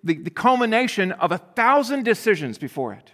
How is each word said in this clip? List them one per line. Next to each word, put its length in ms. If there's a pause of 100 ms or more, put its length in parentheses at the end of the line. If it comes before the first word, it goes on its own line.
the, 100
the 160
culmination 800
of 200
a 60
thousand 640
decisions 540
before 340
it. 220